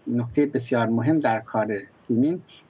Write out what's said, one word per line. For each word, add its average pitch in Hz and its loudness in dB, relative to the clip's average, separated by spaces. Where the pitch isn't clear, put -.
نکتهٔ 120 0
بسیار 120 0
مهم 117 2
در 113 0
کار 107 -2
سیمین، 139 0